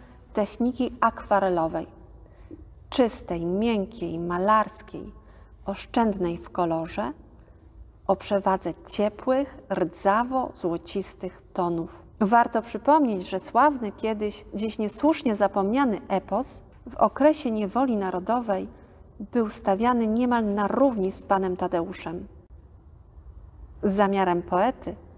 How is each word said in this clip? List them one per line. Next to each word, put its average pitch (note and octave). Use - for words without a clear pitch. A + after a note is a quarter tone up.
techniki A#3+
akwarelowej, F3+
czystej, F3+
miękkiej, F#3+
malarskiej, F#3
oszczędnej G3
w -
kolorze, E3+
o F#3+
przewadze F#3+
ciepłych, C4
rdzawo-złocistych G3
tonów. E3+
Warto A#3
przypomnieć, A3+
że F#3+
sławny B3
kiedyś, G#3+
dziś G#3+
niesłusznie A#3
zapomniany G#3
epos G3
w -
okresie C4+
niewoli A3
narodowej G3
był A3
stawiany A3+
niemal A3+
na G3+
równi A3
z -
panem F#3+
Tadeuszem. F3+
Zamiarem F#3+
poety F#3+